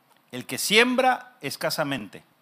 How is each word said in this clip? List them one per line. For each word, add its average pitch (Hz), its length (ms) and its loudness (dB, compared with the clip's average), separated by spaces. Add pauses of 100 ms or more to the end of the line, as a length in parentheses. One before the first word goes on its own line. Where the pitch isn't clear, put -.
(300)
"el 123 160 -12
que 127 120 -8
siembra 247 800 2
escasamente, 139 800 -6 (200)